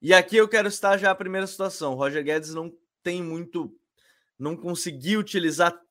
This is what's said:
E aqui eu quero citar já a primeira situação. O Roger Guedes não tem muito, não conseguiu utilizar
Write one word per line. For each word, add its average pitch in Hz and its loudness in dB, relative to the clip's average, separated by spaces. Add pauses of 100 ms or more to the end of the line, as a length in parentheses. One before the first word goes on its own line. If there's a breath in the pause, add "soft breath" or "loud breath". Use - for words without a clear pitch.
E 151 4
aqui 180 6
eu 220 8
quero 208 2
citar 202 2
já 190 4
a 190 2
primeira 190 -4
situação. 185 -4
O 131 -4
Roger 139 -2
Guedes 156 -2
não 165 -10 (300)
tem 180 -4
muito, 165 -8 (640)
não 151 -6
conseguiu 170 -4
utilizar 170 0 (140)